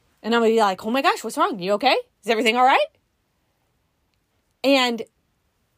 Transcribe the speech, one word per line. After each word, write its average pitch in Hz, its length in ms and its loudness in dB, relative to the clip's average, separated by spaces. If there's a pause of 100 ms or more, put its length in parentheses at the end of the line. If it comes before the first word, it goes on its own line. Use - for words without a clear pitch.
(220)
and 226 120 -2
I 233 40 2
would 226 100 2
be 226 120 2
like, 196 260 0
"Oh 220 40 -6
my 269 120 -2
gosh, 392 200 0
what's - 140 -12
wrong? 311 220 -2
You 180 140 -4
okay? 254 240 0 (260)
Is 208 80 -4
everything 226 260 0
all 254 80 4
right?" 392 220 2 (1800)
And 247 380 0 (760)